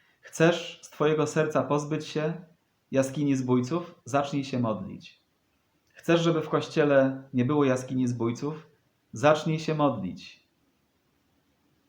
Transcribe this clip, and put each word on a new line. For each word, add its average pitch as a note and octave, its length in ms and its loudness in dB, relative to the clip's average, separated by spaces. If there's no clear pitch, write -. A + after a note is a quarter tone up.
Chcesz - 600 0
z - 80 -20
twojego D3+ 380 0
serca D3+ 360 0
pozbyć D3 440 -4
się D#3 420 -6
jaskini C3+ 440 0
zbójców? B2+ 600 0
Zacznij C#3 380 -2
się C3 160 -4
modlić. - 640 -6
Chcesz, E3 280 0
żeby E3 200 2
w D#3 80 -8
Kościele C#3 760 2
nie B2 120 2
było D3 200 2
jaskini B2+ 420 0
zbójców? A#2+ 600 -4
Zacznij D#3 460 2
się D#3 160 -4
modlić. A#2 760 -4